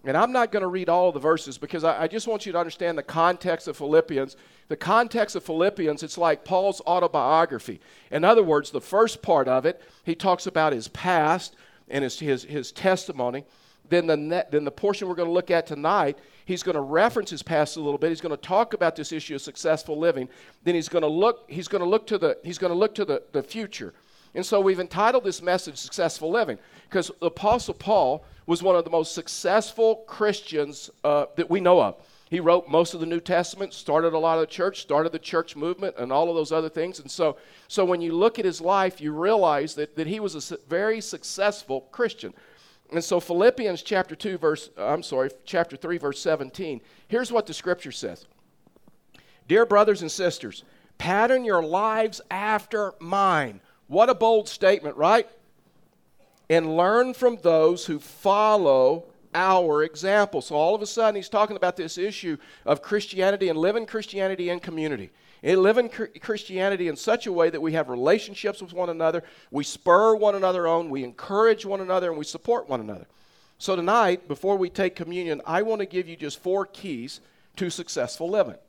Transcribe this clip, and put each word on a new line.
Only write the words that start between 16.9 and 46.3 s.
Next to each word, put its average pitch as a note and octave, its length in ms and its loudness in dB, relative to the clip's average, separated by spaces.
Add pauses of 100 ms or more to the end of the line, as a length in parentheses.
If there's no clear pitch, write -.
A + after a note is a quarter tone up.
his D#3 140 -12
past D3+ 320 -2
a E3 60 -10
little C#3+ 160 -2
bit. D#3 120 0
He's D#3+ 120 -4
gonna D3+ 160 -6
talk A3 360 0
about E3+ 220 0
this D3+ 160 -10
issue D#3 240 -8
of C#3 60 -8
successful D#3 580 -4
living. C#3+ 300 0 (340)
Then F3 100 2
he's E3 140 -2
gonna D#3+ 180 0
look, F#3+ 460 2
he's E3+ 160 -8
gonna F#3 180 -2
look G#3+ 220 0
to G#3+ 100 -2
the, D#3 260 0
he's F3 140 -10
gonna F3 160 -2
look G#3 220 0
to G3+ 100 -4
the, C#3+ 180 -2 (100)
the C#3 100 -2
future. G3+ 500 -12 (420)
And F3+ 80 -6
so G3+ 180 2
we've F#3+ 180 4
entitled G#3 460 0
this F3+ 160 -4
message F3 360 -2
Successful E3 540 -4
Living, F3+ 260 0 (320)
'cause F3+ 300 -2
the E3+ 80 -2
Apostle G#3 460 0
Paul D#3+ 500 0 (220)
was E3+ 180 -2
one F#3 140 6
of E3+ 80 0
the E3+ 40 -10
most D#3+ 240 -2
successful G#3+ 840 0 (100)
Christians, D#3 840 -4 (140)
uh, D3 220 2 (100)
that E3 140 -2
we F3 100 2
know F3+ 220 6
of. G2+ 160 0 (320)
He E3+ 100 -2
wrote F3 300 4
most E3 240 2
of F3 80 -8
the D#3+ 40 -4
New E3 140 -4
Testament, F3 540 -2
started D#3+ 400 0
a E3 40 0
lot D#3+ 180 2
of E3 60 0
the D#3 60 0
church, F#3+ 340 -4
started D#3+ 300 0
the D#3+ 80 -8
church - 380 -4
movement, F3 400 -6
and B2 140 -6
all D#3 180 2
of E3+ 60 -4
those D#3 180 -2
other D#3+ 160 -2
things. E3+ 300 -6
And C#3+ 120 -18
so, D#3 240 0 (320)
so - 160 0
when F3+ 160 2
you E3+ 140 -2
look A3 260 2
at G#3 60 -4
his F3 160 -2
life, F#3+ 400 0
you D3+ 100 -4
realize D#3+ 640 2
that, D3+ 220 -8
that D#3+ 100 -4
he G#3+ 140 -4
was F#3+ 140 -6
a D3 60 -10
su-, D#3+ 160 -10 (120)
very G#3 320 0
successful G3 800 -4 (100)
Christian. A3+ 420 -6 (580)
And E3 120 -2
so F3 160 0
Philippians G3 640 0
chapter F#3 340 -2
two, F#3+ 220 -6
verse, D#3 400 -2
I'm C3+ 240 -2
sorry, C3 300 -2 (140)
chapter E3+ 300 -2
three, E3+ 220 -6
verse C#3 220 -6
seventeen, D3+ 600 -4 (280)